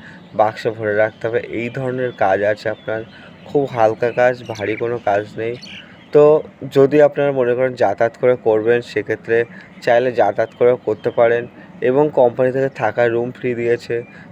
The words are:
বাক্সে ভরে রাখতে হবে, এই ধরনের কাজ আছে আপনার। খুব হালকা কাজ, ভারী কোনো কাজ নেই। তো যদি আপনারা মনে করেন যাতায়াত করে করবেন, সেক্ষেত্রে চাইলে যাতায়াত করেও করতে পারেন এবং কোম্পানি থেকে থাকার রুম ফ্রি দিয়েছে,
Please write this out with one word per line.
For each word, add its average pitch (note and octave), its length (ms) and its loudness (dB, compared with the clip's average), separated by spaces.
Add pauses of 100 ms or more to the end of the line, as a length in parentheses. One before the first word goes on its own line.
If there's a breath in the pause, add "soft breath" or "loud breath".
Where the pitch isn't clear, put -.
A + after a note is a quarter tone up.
(340 loud breath)
বাক্সে G#2+ 360 0
ভরে A2 260 -4
রাখতে G#2+ 320 -2
হবে, A2+ 120 -4
এই A2 300 -8
ধরনের B2+ 420 -6
কাজ G2+ 320 0
আছে G#2 260 -2
আপনার। A2 340 -8 (420 loud breath)
খুব C#3+ 200 -2
হালকা A#2 460 0
কাজ, B2 360 0
ভারী G#2+ 280 -6
কোনো A#2 300 -6
কাজ G#2 180 0 (140)
নেই। A2+ 180 -6 (560 loud breath)
তো D3+ 320 6 (280)
যদি C#3 300 4
আপনারা C#3+ 300 2
মনে B2 240 0
করেন B2+ 180 -2
যাতায়াত A#2 480 0
করে B2+ 220 4
করবেন, A2+ 380 2
সেক্ষেত্রে A2 640 -4 (360 loud breath)
চাইলে B2 300 2
যাতায়াত A2 480 0
করেও B2 160 4
করতে G#2+ 340 -4
পারেন A#2+ 380 2 (340 loud breath)
এবং C#3 320 2
কোম্পানি B2+ 380 2
থেকে C3+ 180 -2
থাকার A#2+ 420 -2
রুম A#2+ 200 -2
ফ্রি B2 220 -6
দিয়েছে, A#2 500 -4 (280 loud breath)